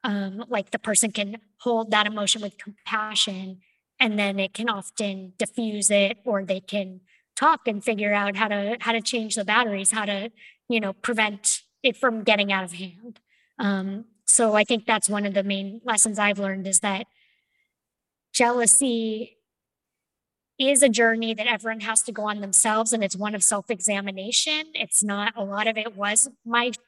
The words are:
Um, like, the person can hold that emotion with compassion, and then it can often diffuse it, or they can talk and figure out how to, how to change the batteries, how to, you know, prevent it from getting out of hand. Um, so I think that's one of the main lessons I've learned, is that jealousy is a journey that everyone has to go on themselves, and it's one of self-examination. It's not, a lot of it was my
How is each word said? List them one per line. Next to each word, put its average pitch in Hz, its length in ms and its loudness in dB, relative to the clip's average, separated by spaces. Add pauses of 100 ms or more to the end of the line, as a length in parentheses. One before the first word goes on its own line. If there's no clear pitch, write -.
Um, 202 440 -4
like, 208 220 -4
the 202 80 -4
person 214 320 0
can 208 260 -6 (220)
hold 226 320 0
that 208 160 6
emotion 208 340 0
with 202 160 -10
compassion, 202 1000 -4 (400)
and 220 180 2
then 202 220 0
it 196 140 -2
can 233 160 -4
often 196 680 -6
diffuse 214 540 -2
it, 202 340 4
or 202 180 0
they 190 160 -2
can 190 420 -6 (340)
talk 302 320 4
and 208 160 -4
figure 208 300 0
out 202 220 0
how 214 120 0
to, 208 340 -2
how 233 100 0
to 226 100 2
change 220 340 -4
the 208 100 -4
batteries, 208 460 2
how 220 140 -2
to, 202 260 -4 (360)
you 233 120 2
know, 196 140 -2
prevent 214 680 -2 (220)
it 247 120 2
from 226 280 0
getting 202 280 4
out 190 120 0
of 170 100 -10
hand. 190 460 -14 (400)
Um, 196 460 -2 (200)
so 220 300 4
I 208 80 6
think 226 220 0
that's 214 240 2
one 202 160 -2
of 196 80 -2
the 196 100 2
main 196 400 -4
lessons 214 360 0
I've 202 200 2
learned, 190 280 -4
is 190 120 2
that 202 280 -2 (1300)
jealousy 233 1040 2 (1200)
is 269 240 6
a 269 60 8
journey 226 440 2
that 214 140 -4
everyone 220 340 -2
has 220 220 0
to 240 80 -8
go 208 180 -6
on 208 120 -4
themselves, 214 520 2
and 220 100 0
it's 190 120 -2
one 208 200 -4
of 190 80 0
self-examination. 202 1300 -2
It's - 300 -2
not, 226 320 -2
a 214 80 -4
lot 202 240 -2
of 220 100 -2
it 214 180 -8
was 208 340 0 (160)
my 240 260 0 (160)